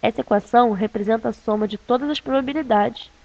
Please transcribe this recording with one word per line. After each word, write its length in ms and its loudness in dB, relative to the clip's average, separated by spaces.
Essa 200 -2
equação 500 2
representa 580 -2
a 40 -6
soma 340 -2
de 100 -6
todas 320 -2
as 100 -2
probabilidades 920 -2